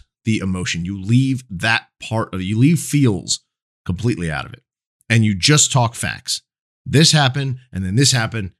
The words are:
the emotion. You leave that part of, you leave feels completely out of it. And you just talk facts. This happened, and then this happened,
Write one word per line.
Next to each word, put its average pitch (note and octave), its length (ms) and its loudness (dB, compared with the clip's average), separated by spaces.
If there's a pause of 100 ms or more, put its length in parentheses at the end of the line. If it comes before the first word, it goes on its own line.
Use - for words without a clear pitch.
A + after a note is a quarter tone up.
(260)
the A2 140 0
emotion. F#2 460 -4
You G2 160 -8
leave B2+ 480 0
that A2+ 380 -2 (140)
part - 320 -6
of, F#2 80 -6
you G2 160 -2
leave D3+ 220 4
feels B2 600 0 (460)
completely F2 460 -4
out C#2+ 140 -6
of - 80 -16
it. - 100 -20 (460)
And A2+ 160 4
you G#2+ 100 2
just C#3+ 360 2
talk A#2+ 240 0
facts. - 460 -8 (440)
This C3+ 260 4
happened, C3+ 480 0 (140)
and F#2 120 -4
then F#2 100 -4
this C3 160 4
happened, A2 480 -4